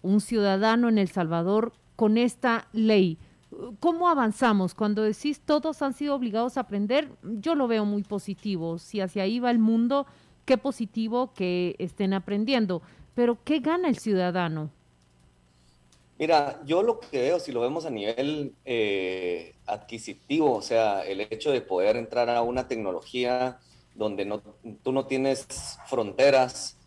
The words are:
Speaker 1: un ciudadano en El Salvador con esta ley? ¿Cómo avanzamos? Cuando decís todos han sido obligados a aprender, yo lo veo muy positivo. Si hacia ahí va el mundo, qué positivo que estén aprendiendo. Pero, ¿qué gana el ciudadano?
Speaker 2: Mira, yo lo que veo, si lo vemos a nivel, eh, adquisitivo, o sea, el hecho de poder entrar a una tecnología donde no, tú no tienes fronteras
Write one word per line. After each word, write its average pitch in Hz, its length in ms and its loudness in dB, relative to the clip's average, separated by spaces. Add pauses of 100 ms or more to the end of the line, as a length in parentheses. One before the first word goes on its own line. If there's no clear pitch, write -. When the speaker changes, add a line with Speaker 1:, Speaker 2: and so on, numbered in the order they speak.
Speaker 1:
un 196 200 2
ciudadano 220 680 2
en 220 80 4
El 196 120 2
Salvador 180 640 0 (240)
con 220 220 4
esta 240 560 0
ley? 208 460 4 (640)
¿Cómo 339 260 2
avanzamos? 220 680 2
Cuando 214 300 0
decís 214 420 -2
todos 302 360 0
han 269 120 -2
sido 285 220 -2
obligados 240 400 -2
a 262 60 -2
aprender, 226 480 -2 (120)
yo 226 320 -4
lo 285 140 2
veo 226 160 2
muy 208 180 -2
positivo. 185 800 -6
Si 202 220 -8
hacia 190 220 -4
ahí 226 180 0
va 240 100 2
el 240 80 4
mundo, 233 480 2 (380)
qué 254 120 4
positivo 233 760 -4
que 180 440 -2
estén 190 360 -2
aprendiendo. 202 680 0 (320)
Pero, 240 300 2
¿qué 302 160 0
gana 330 300 0
el 247 80 0
ciudadano? 175 720 -2 (1500)
Speaker 2:
Mira, 147 480 2
yo 165 160 2
lo 226 200 0
que - 220 -6
veo, 165 180 0
si 147 100 -10
lo 120 80 -2
vemos 147 260 -2
a 160 40 -8
nivel, 127 760 -4
eh, 92 880 -4 (120)
adquisitivo, 120 880 -2
o 101 60 -4
sea, 107 440 0
el 95 140 -6
hecho 110 320 -4
de 131 80 2
poder 98 380 0
entrar 117 320 -2
a 120 140 2
una 123 260 -2
tecnología 123 920 -4 (360)
donde 104 280 -4
no, 104 180 -6 (400)
tú 131 120 -2
no 135 140 0
tienes 135 380 0 (420)
fronteras 127 1000 2